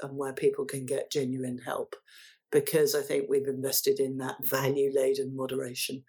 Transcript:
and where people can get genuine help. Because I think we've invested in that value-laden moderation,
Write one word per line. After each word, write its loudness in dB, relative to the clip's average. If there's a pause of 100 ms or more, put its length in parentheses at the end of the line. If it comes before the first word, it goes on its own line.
and -8
where -4
people 0
can -8
get -4
genuine -2
help. -8 (560)
Because 4
I 2
think 0
we've 2
invested 0
in 0
that -6
value-laden 2
moderation, -4